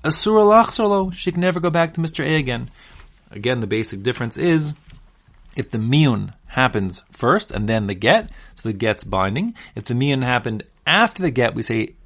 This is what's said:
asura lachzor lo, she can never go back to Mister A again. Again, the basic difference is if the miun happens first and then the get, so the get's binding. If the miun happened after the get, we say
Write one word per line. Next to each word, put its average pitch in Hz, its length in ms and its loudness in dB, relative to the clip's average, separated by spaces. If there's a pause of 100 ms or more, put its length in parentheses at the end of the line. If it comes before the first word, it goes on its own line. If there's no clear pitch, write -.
asura 214 400 4
lachzor 220 460 4
lo, 190 220 0
she 180 200 -4
can 170 80 -4
never 180 220 0
go 175 80 0
back 165 240 0
to 165 80 -4
Mister 160 200 -4
A 151 140 0
again. 123 340 -4 (640)
Again, 120 280 -2
the 110 80 -4
basic 107 360 -4
difference 120 340 -4
is 156 360 0 (840)
if 131 120 -6
the 117 80 -6
miun 117 560 2 (120)
happens 107 560 -2 (100)
first 147 400 0
and 104 160 -4
then 110 200 0
the 98 60 -4
get, 117 380 2 (220)
so - 160 -8
the 107 40 -4
get's 104 300 -2
binding. 110 520 -2 (200)
If 107 100 -12
the 123 80 -4
miun 131 300 0
happened 123 400 -2 (240)
after 202 340 2
the 165 100 0
get, 117 240 0
we 117 60 -6
say 110 340 -4 (100)